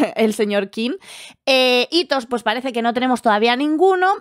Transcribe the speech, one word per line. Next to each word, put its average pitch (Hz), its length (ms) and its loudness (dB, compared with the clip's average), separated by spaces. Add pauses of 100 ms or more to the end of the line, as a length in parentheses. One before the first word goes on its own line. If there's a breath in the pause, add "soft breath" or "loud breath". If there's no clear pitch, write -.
<laughs> 185 120 -4
el 220 160 2
señor 202 380 -2
Kim. 240 240 -4 (500 loud breath)
Eh, 254 460 2
hitos, 294 340 -2
pues 240 180 -6
parece 247 300 -4
que 226 100 -2
no 233 120 -2
tenemos 247 260 0
todavía 226 360 2
ninguno 359 520 2 (120)